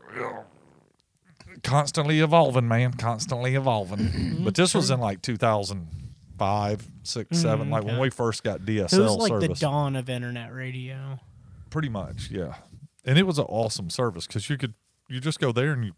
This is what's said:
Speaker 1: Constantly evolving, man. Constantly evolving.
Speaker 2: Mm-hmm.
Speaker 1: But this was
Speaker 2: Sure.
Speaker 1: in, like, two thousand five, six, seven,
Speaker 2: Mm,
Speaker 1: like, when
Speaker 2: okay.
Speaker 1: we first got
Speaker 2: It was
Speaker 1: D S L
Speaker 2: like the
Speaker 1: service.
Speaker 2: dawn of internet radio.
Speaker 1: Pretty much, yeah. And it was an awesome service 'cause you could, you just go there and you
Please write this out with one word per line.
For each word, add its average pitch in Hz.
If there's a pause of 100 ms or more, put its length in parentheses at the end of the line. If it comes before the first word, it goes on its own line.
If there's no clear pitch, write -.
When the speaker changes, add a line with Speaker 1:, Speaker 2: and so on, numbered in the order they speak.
(1600)
Speaker 1:
Constantly 147
evolving, 147
man. 120
Constantly 120
evolving. 110
Speaker 2:
Mm-hmm. -
Speaker 1:
But 101
this 175
was 170
Speaker 2:
Sure. 131
Speaker 1:
in, 123
like, 101
two 120
thousand 101 (500)
five, 104 (160)
six, 120
seven, 110
Speaker 2:
Mm, -
Speaker 1:
like, 110
when 107
Speaker 2:
okay. 123
Speaker 1:
we 131
first 117
got 101
Speaker 2:
It 90
was 95
Speaker 1:
D 107
S 85
L 101
Speaker 2:
like 220
the 107
Speaker 1:
service. 151
Speaker 2:
dawn 143
of 127
internet 120
radio. 131 (520)
Speaker 1:
Pretty 151
much, 98
yeah. 87 (500)
And 131
it 185
was 180
an 120
awesome 107
service 92
'cause -
you 143
could, 127 (340)
you 123
just 151
go 139
there 127
and 123
you 95